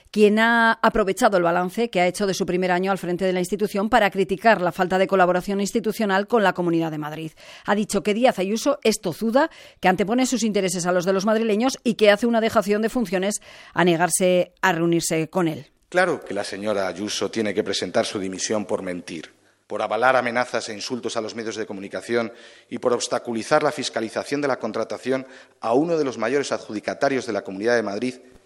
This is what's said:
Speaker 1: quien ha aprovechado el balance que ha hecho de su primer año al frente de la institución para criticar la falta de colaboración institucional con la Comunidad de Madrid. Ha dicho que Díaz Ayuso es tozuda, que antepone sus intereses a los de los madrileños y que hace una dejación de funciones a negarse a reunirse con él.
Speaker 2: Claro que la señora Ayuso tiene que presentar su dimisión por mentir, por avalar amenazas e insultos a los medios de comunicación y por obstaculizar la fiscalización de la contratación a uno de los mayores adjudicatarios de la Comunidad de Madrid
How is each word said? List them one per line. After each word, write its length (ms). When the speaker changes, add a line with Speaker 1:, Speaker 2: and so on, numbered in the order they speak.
Speaker 1:
quien 280
ha 420
aprovechado 560
el 60
balance 480
que 100
ha 60
hecho 200
de 60
su 140
primer 260
año 180
al 80
frente 280
de 80
la 60
institución 500
para 200
criticar 520
la 100
falta 240
de 100
colaboración 540
institucional 680
con 160
la 120
Comunidad 360
de 80
Madrid. 340
Ha 80
dicho 280
que 120
Díaz 240
Ayuso 440
es 200
tozuda, 480
que 80
antepone 380
sus 180
intereses 420
a 60
los 120
de 80
los 140
madrileños 560
y 120
que 180
hace 160
una 120
dejación 400
de 100
funciones 500
a 100
negarse 680
a 100
reunirse 580
con 180
él. 180
Speaker 2:
Claro 320
que 120
la 120
señora 420
Ayuso 420
tiene 260
que 100
presentar 420
su 140
dimisión 460
por 160
mentir, 500
por 160
avalar 320
amenazas 540
e 60
insultos 420
a 40
los 140
medios 220
de 100
comunicación 680
y 80
por 140
obstaculizar 720
la 80
fiscalización 680
de 60
la 140
contratación 640
a 120
uno 260
de 60
los 140
mayores 340
adjudicatarios 760
de 60
la 100
Comunidad 320
de 80
Madrid 320